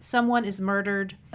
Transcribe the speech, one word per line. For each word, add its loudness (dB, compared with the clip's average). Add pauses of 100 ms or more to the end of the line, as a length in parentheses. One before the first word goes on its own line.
someone 2
is -4
murdered. -2 (180)